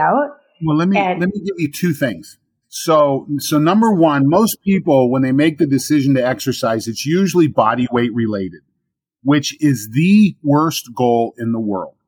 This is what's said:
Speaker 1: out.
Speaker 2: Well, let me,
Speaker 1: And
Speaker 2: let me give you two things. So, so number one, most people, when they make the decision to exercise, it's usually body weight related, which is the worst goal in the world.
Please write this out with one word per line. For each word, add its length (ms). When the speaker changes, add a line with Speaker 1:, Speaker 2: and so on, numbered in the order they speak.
Speaker 1:
out. 380
Speaker 2:
Well, 100
let 140
me, 80
Speaker 1:
And 240
Speaker 2:
let 80
me 120
give 180
you 120
two 220
things. 460
So, 580
so 220
number 340
one, 340
most 380
people, 460
when 100
they 120
make 260
the 80
decision 480
to 120
exercise, 640
it's 160
usually 420
body 460
weight 220
related, 480
which 400
is 280
the 520
worst 520
goal 420
in 160
the 80
world. 360